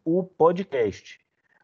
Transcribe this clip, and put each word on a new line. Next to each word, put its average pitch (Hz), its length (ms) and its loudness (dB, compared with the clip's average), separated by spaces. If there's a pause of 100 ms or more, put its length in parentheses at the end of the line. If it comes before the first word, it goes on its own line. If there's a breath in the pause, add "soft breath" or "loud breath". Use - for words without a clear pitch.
o 175 180 0
podcast. 160 960 -2 (440)